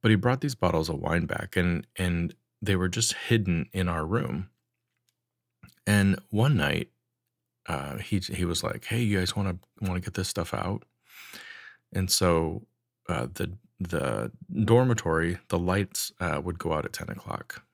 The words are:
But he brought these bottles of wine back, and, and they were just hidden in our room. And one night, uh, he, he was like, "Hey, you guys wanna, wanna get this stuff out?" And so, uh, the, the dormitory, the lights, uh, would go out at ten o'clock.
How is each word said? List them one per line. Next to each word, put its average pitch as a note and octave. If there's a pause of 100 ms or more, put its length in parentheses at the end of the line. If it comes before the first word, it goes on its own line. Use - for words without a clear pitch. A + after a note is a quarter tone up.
But G#2+
he G#2+
brought B2
these C#3
bottles E2
of D#2+
wine E2
back, -
and, F2 (120)
and F2 (280)
they G#2
were F2+
just G#2+
hidden F#2
in F#2
our E2
room. F2+ (1400)
And G2+ (120)
one B2
night, D2+ (800)
uh, C#2
he, -
he F#2
was E2+
like, -
"Hey, A#2
you G#2
guys F2+
wanna, F#2+ (240)
wanna F2+
get F2+
this F#2+
stuff -
out?" - (1080)
And F#2
so, E2+ (480)
uh, D2
the, - (280)
the C2+ (320)
dormitory, F#2+ (100)
the F2+
lights, F#2+
uh, D#2
would E2+
go E2+
out D#2
at -
ten -
o'clock. - (100)